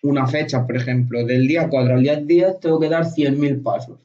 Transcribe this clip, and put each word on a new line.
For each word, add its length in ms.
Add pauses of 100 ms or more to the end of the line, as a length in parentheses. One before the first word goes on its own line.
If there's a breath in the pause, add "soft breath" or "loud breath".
una 240
fecha, 380
por 120
ejemplo, 480
del 220
día 220
cuatro 260
al 80
día 140
diez 420
tengo 200
que 80
dar 180
cien 340
mil 220
pasos. 440